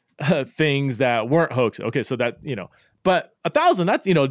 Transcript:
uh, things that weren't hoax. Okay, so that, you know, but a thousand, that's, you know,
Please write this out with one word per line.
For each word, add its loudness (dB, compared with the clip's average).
uh, 0
things -2
that 0
weren't 2
hoax. 0
Okay, -4
so -6
that, -4
you -8
know, -12
but 0
a -2
thousand, 2
that's, 0
you 2
know, 2